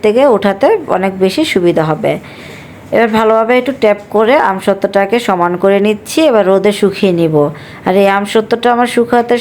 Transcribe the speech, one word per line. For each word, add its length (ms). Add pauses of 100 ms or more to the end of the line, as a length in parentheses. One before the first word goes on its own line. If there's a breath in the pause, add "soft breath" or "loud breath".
থেকে 180 (120)
ওঠাতে 320 (300)
অনেক 160 (100)
বেশি 200 (100)
সুবিধা 380
হবে। 240 (800 loud breath)
এবার 240
ভালোভাবে 420
একটু 120 (100)
ট্যাপ 160 (160)
করে 200 (160)
আমসত্ত্বটাকে 680 (120)
সমান 240 (100)
করে 240
নিচ্ছি। 320 (120)
এবার 200
রোদে 300
শুকিয়ে 400
নিব। 140 (520 loud breath)
আর 160
এই 60 (100)
আমসত্ত্বটা 560
আমার 200
শুকাতে 460